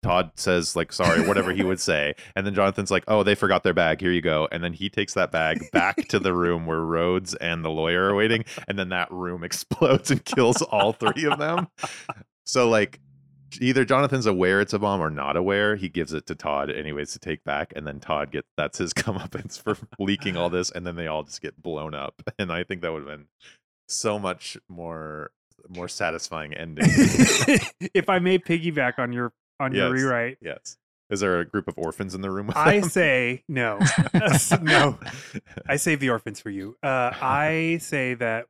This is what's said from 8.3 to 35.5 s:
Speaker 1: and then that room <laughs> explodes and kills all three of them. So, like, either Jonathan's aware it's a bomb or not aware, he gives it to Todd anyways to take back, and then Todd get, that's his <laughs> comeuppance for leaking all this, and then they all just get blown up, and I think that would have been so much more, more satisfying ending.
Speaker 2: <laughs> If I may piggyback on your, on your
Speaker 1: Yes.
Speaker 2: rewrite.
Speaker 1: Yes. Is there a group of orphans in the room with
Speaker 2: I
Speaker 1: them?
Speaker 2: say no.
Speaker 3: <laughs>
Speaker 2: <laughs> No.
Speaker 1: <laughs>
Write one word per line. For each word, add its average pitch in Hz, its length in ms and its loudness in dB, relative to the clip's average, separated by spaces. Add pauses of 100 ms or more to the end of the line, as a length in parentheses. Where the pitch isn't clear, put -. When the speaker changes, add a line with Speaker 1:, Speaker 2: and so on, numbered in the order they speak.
Speaker 1:
and 98 100 -4
then 92 120 -4
that 90 240 -2
room 90 300 -6
<laughs> - 20 -8
explodes - 680 0
and - 140 -2
kills 123 360 2
all 104 300 2
three 123 320 -2
of 147 160 0
them. 165 300 -2 (760)
So, 123 220 4
like, 110 320 2 (640)
either 127 240 4
Jonathan's 131 400 2
aware 95 340 4
it's 104 140 2
a 104 60 2
bomb 98 200 0
or 78 100 0
not 71 280 -2
aware, 101 400 2
he 92 100 -6
gives 80 240 -4
it 78 140 -6
to 80 100 -8
Todd 73 340 -2
anyways 73 440 -8
to - 60 -16
take 78 260 -8
back, 76 280 -4
and 76 140 -10
then 71 140 -10
Todd 73 300 -4
get, 71 120 -8 (140)
that's 73 220 -4
his 85 140 -4
<laughs> - 0 -
comeuppance - 640 -8
for 107 200 -4 (220)
leaking 98 360 -2
all 87 140 0
this, 90 200 -2
and 87 160 -10
then 85 120 -8
they 82 100 -6
all 78 160 -4
just - 180 -16
get - 220 -12
blown 78 300 -8
up, 69 280 -10 (160)
and 92 140 -4
I 85 140 -2
think 90 160 -8
that 85 100 -4
would 76 160 -8
have 76 120 -14
been 73 80 -20 (600)
so 104 320 -2
much 92 380 -8 (100)
more, 80 640 -10 (380)
more 87 180 -10
satisfying 80 680 -6
ending. 82 360 2
Speaker 2:
<laughs> - 0 - (1040)
If 185 160 2
I 185 100 2
may 180 200 4
piggyback 160 600 -2
on 123 140 -2
your, 120 200 -4 (260)
on 131 140 -2
your 95 200 2
Speaker 1:
Yes. 131 100 2
Speaker 2:
rewrite. 123 380 0
Speaker 1:
Yes. - 360 -12 (320)
Is 101 100 -2
there 92 200 2
a 85 60 -2
group 95 220 -4
of 90 100 -8
orphans 90 380 -6
in 95 60 -6
the 98 100 -4
room 101 160 -6
with - 100 -2
Speaker 2:
I 170 220 6
Speaker 1:
them? 180 100 0
Speaker 2:
say 127 580 2
no. 120 320 -2 (340)
Speaker 3:
<laughs> - 0 -
Speaker 2:
<laughs> 170 480 4
No. 147 360 4 (360)
Speaker 1:
<laughs> - 340 -14